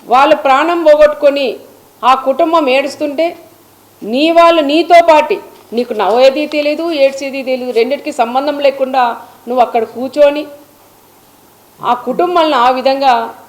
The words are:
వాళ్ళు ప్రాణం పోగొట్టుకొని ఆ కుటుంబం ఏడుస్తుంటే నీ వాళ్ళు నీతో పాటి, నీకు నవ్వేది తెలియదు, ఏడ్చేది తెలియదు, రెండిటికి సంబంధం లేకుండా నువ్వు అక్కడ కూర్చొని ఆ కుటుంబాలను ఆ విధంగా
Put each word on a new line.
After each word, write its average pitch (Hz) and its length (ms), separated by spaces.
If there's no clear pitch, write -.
వాళ్ళు 277 300
ప్రాణం 311 480
పోగొట్టుకొని 294 720
ఆ 262 80
కుటుంబం 294 560
ఏడుస్తుంటే 285 680
నీ 269 280
వాళ్ళు 339 300
నీతో 339 480
పాటి, 302 300
నీకు 240 200
నవ్వేది 254 540
తెలియదు, 302 440
ఏడ్చేది 269 520
తెలియదు, 254 280
రెండిటికి 254 400
సంబంధం 269 480
లేకుండా 262 600
నువ్వు 247 140
అక్కడ 233 220
కూర్చొని 285 600
ఆ 226 100
కుటుంబాలను 320 640
ఆ 240 120
విధంగా 262 680